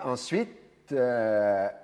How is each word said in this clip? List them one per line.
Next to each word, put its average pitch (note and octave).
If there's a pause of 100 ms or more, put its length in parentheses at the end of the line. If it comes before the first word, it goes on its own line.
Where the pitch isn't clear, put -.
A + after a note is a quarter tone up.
ensuite, -
euh, A2 (160)